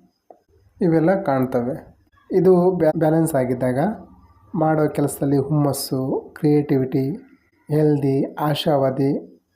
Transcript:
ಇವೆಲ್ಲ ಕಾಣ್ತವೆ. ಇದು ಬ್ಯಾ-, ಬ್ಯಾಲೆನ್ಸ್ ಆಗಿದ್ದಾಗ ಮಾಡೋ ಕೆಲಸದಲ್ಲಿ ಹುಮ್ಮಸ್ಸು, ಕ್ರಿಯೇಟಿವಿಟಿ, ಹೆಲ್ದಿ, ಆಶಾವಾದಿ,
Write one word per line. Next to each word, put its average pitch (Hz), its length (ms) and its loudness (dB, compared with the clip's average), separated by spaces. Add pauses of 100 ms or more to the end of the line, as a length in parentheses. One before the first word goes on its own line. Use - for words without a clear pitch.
(800)
ಇವೆಲ್ಲ 170 400 2
ಕಾಣ್ತವೆ. 127 760 -4 (340)
ಇದು 180 400 4
ಬ್ಯಾ-, 165 280 0
ಬ್ಯಾಲೆನ್ಸ್ 160 360 2
ಆಗಿದ್ದಾಗ 127 440 -2 (760)
ಮಾಡೋ 156 340 2
ಕೆಲಸದಲ್ಲಿ 143 480 -2
ಹುಮ್ಮಸ್ಸು, 139 1000 -2
ಕ್ರಿಯೇಟಿವಿಟಿ, 143 720 0 (580)
ಹೆಲ್ದಿ, 147 640 0
ಆಶಾವಾದಿ, 143 1040 -2 (160)